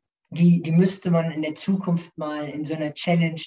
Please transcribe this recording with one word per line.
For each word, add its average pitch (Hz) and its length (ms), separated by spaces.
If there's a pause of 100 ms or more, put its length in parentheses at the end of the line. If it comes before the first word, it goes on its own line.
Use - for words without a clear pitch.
(300)
die, 170 300
die 165 120
müsste 180 400
man 165 180
in 156 120
der 156 120
Zukunft 180 640
mal 151 300
in 147 160
so 151 100
einer 151 180
Challenge 165 540